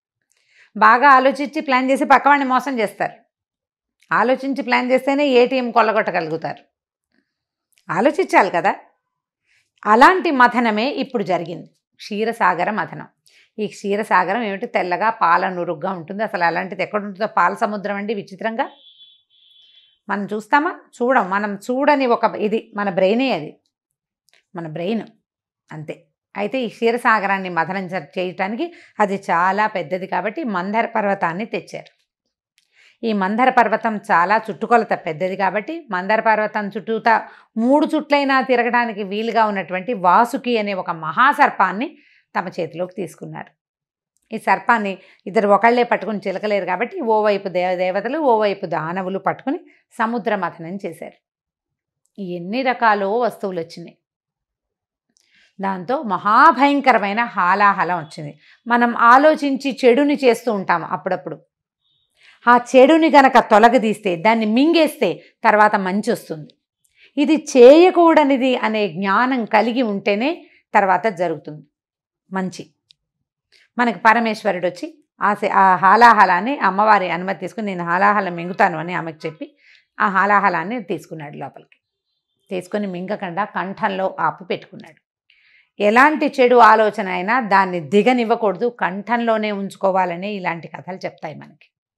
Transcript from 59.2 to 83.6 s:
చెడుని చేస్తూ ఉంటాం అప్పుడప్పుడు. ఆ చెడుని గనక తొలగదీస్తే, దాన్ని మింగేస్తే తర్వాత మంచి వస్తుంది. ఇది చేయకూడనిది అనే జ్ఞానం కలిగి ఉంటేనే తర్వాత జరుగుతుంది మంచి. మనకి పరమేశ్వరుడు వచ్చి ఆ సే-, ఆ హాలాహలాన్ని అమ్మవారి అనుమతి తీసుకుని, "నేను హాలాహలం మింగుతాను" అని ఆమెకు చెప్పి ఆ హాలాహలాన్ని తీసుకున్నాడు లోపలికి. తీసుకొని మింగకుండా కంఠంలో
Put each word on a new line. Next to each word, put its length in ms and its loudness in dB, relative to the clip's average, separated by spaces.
చెడుని 300 4
చేస్తూ 380 0
ఉంటాం 300 -2
అప్పుడప్పుడు. 580 -6
ఆ 120 6
చెడుని 340 8
గనక 280 6
తొలగదీస్తే, 800 4
దాన్ని 300 0
మింగేస్తే 800 0
తర్వాత 320 4
మంచి 360 -2
వస్తుంది. 420 -10
ఇది 280 0
చేయకూడనిది 1000 8
అనే 300 -2
జ్ఞానం 580 -2
కలిగి 360 0
ఉంటేనే 640 -4
తర్వాత 340 2
జరుగుతుంది 580 -6
మంచి. 360 -8
మనకి 220 -2
పరమేశ్వరుడు 680 0
వచ్చి 360 -10
ఆ 120 0
సే-, 180 -4
ఆ 240 4
హాలాహలాన్ని 840 6
అమ్మవారి 500 2
అనుమతి 300 -6
తీసుకుని, 260 -10
"నేను 180 -6
హాలాహలం 520 0
మింగుతాను" 420 -2
అని 160 -8
ఆమెకు 340 -8
చెప్పి 280 -14
ఆ 80 0
హాలాహలాన్ని 760 0
తీసుకున్నాడు 540 -12
లోపలికి. 420 -18
తీసుకొని 380 -8
మింగకుండా 560 -8
కంఠంలో 760 -6